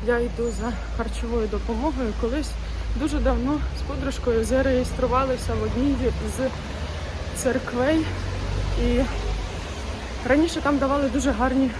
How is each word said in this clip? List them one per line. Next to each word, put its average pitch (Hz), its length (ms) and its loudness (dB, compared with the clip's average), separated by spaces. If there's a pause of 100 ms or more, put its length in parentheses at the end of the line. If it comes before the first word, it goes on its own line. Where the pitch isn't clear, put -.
Я 240 120 4
йду 233 320 -2
за 226 220 -2 (240)
харчовою 226 500 -2
допомогою. 226 720 -2
Колись 254 280 -2 (460)
дуже 294 240 0
давно 254 400 2 (200)
з - 20 -4
подружкою 269 640 0
зареєструвалися 254 1080 2
в 214 100 0
одній 247 320 2 (420)
з 262 120 0 (920)
церквей. 254 640 2 (800)
І 240 160 4 (1300)
раніше 311 340 4
там 285 160 2
давали 277 320 2
дуже 262 220 2
гарні 254 480 2